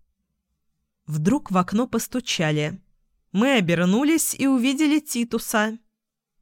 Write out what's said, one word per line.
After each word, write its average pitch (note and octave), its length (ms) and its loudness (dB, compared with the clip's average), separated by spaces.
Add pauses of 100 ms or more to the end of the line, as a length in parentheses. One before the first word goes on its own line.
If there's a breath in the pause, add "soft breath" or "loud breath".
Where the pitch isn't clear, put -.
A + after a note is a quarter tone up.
(1080)
Вдруг E3 420 0
в F#3 80 2
окно G3+ 300 0
постучали. E3 920 -2 (520)
Мы A#3+ 220 2
обернулись G3+ 840 2
и C4 80 -2
увидели C#4 540 2
Титуса. A3+ 800 -4 (640)